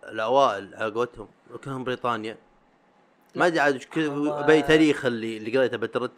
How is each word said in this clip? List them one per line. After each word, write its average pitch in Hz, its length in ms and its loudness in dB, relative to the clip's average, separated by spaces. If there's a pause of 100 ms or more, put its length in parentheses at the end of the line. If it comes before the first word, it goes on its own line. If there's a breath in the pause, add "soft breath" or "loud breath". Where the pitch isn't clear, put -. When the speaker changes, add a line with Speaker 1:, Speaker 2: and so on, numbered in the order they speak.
Speaker 1:
الأوائل 110 720 0
على 110 180 -4
قولتهم 113 360 -6 (360)
كلهم 131 200 -8
بريطانيا. 117 520 -4 (1000)
ما 135 60 -4
Speaker 2:
لا. 170 60 6
Speaker 1:
أدري 160 140 2
عاد 143 160 4
وش 120 100 -12
ك-، - 120 -6
Speaker 2:
هو 147 440 -2
Speaker 1:
بأي 151 200 6
تاريخ 156 420 4
اللي، 113 320 -4
اللي 107 220 -2
قريته 117 180 2
بإنترنت، 113 420 -4